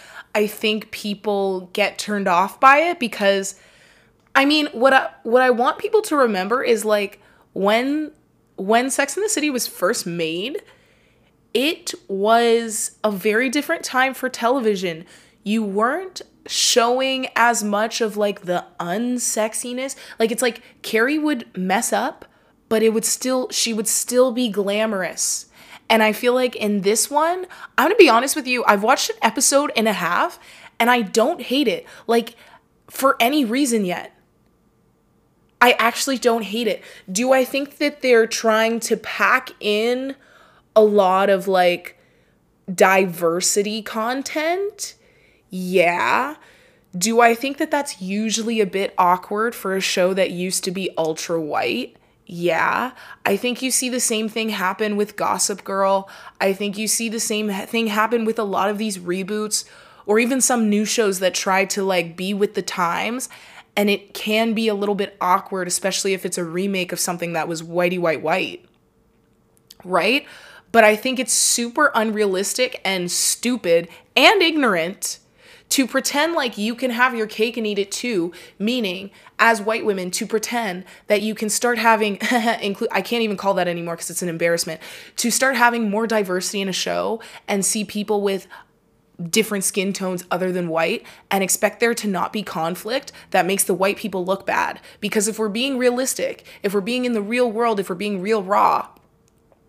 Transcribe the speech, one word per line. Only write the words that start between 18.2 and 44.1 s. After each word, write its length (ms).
the 240
unsexiness. 1160
Like, 120
it's 100
like 200
Carrie 360
would 280
mess 360
up, 320
but 160
it 60
would 160
still, 460
she 220
would 140
still 460
be 160
glamorous. 960
And 140
I 100
feel 200
like 220
in 260
this 280
one, 360
I'm 80
gonna 100
be 140
honest 260
with 120
you, 180
I've 180
watched 260
an 120
episode 540
and 120
a 60
half 460
and 100
I 140
don't 380
hate 260
it, 180
like, 300
for 300
any 260
reason 400
yet. 260
I 180
actually 380
don't 260
hate 240
it. 160
Do 200
I 120
think 340
that 240
they're 260
trying 540
to 160
pack 640
in 560
a 80
lot 460
of, 180
like, 500
diversity 1080
content? 1120